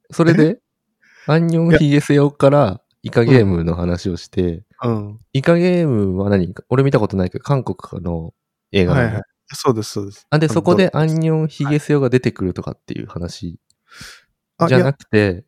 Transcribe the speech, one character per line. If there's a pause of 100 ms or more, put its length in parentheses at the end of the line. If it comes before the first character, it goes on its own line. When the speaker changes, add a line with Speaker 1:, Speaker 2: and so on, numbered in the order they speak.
(100)
Speaker 1:
そ
れ
で、
Speaker 2:
え？ (680)
Speaker 1:
ア
ン
ニ
ョ
ン
ヒ
ゲ
セ
ヨ
か
ら (220)
イ
カ
ゲ
ー
ム
の
話
を
し
て、 (180)
Speaker 2:
う
ん。
う (120)
ん。 (120)
Speaker 1:
イ
カ
ゲ
ー
ム
は
何？ (160)
俺
見
た
こ
と
な
い
け
ど、
韓
国
の (380)
映
画
な
の？
Speaker 2:
は
い
は
い。 (320)
そ
う
で
す、
そ
う
で
す。
Speaker 1:
あ、
で、
Speaker 2:
あ
の、
Speaker 1:
そ
こ
で
Speaker 2:
ド
ラ
マ
で
す。
Speaker 1:
ア
ン
ニ
ョ
ン
ヒ
ゲ
セ
ヨ
が
出
て
く
る
と
か
っ
て
い
う
話 (960)
Speaker 2:
あ、
Speaker 1:
じ
ゃ
な
く
て、
Speaker 2:
い
や、